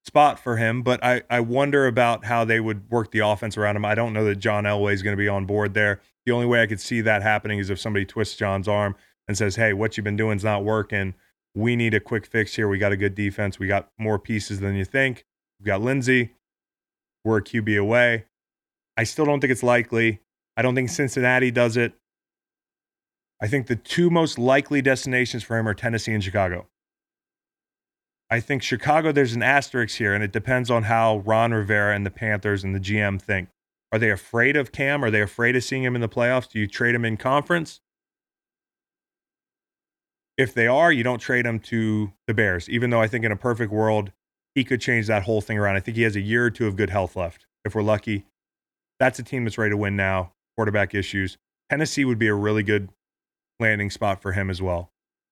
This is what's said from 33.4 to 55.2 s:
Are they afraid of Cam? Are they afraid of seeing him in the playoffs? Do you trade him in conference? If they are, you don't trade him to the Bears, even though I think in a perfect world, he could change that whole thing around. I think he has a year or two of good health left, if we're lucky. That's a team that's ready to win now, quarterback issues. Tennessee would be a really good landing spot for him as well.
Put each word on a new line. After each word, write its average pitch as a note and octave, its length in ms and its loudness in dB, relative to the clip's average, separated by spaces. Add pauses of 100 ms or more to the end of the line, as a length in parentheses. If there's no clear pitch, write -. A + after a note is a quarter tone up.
Are A2 60 2
they A2+ 100 2
afraid A#2 460 0
of C#3+ 160 -2
Cam? C#3+ 320 -2
Are A2+ 80 2
they G#2+ 80 2
afraid A#2 380 0
of A#2+ 80 -2
seeing C3 180 -4
him B2 120 0
in A#2+ 60 -2
the A#2 60 -2
playoffs? B2 420 0
Do - 80 -8
you G#2+ 80 0
trade A#2+ 300 0
him A#2+ 80 0
in A2+ 140 -2
conference? D3 640 -2 (2500)
If C3 160 0
they A#2 120 2
are, D3+ 280 4
you A#2+ 100 0
don't B2 160 -2
trade B2 260 -2
him A2+ 140 -2
to G#2+ 540 -2 (120)
the A#2+ 80 -2
Bears, G2 360 0
even A#2+ 200 0
though A#2 120 2
I A2 60 2
think A2+ 180 -2
in G#2+ 80 0
a - 20 -8
perfect A#2 340 -2
world, G#2+ 440 0 (420)
he C3+ 80 2
could A#2+ 160 0
change A2+ 280 0
that G#2+ 160 0
whole A2 180 0
thing G#2+ 160 -4
around. G2+ 180 2
I G2 60 0
think A2+ 160 -8
he A#2 60 2
has A2 120 2
a G2+ 60 -2
year A2+ 240 0
or A#2+ 40 2
two A2+ 180 -2
of G2 100 -2
good G2+ 120 0
health F#2 280 -2
left, F2 300 -8 (180)
if G#2 100 -6
we're A2 60 -2
lucky. G#2 420 -2 (720)
That's B2+ 220 0
a B2 40 -10
team B2 200 -6
that's A2+ 140 -4
ready G#2+ 140 0
to G#2 60 -2
win G2+ 200 -2
now, F#2+ 340 -2 (240)
quarterback G#2 400 0
issues. F#2+ 420 -4 (320)
Tennessee C#3+ 360 2
would B2 120 0
be A2 120 2
a G#2 40 4
really G#2 300 0
good G2+ 260 0 (720)
landing G#2+ 300 0
spot G2 320 -2
for G2 100 -6
him F#2+ 180 -2
as F2+ 120 -4
well. F2 280 -4 (420)